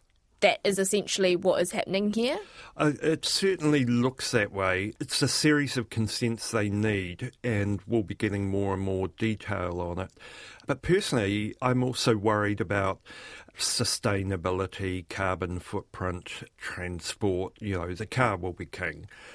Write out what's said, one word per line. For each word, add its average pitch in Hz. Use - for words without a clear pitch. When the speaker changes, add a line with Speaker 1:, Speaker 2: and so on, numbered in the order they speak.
Speaker 1:
that 196
is 196
essentially 190
what 180
is 175
happening 208
here? 247
Speaker 2:
Uh, 151
it 160
certainly 151
looks 120
that 104
way. 95
It's -
a 139
series 143
of 113
consents 113
they 107
need, 101
and 101
we'll 113
be 82
getting 101
more 98
and 95
more 95
detail 92
on 87
it. 92
But 135
personally, 107
I'm 127
also 127
worried 104
about 95
sustainability, 95
carbon 90
footprint, -
transport. 90
You 98
know, 87
the 101
car 113
will 87
be 87
king 80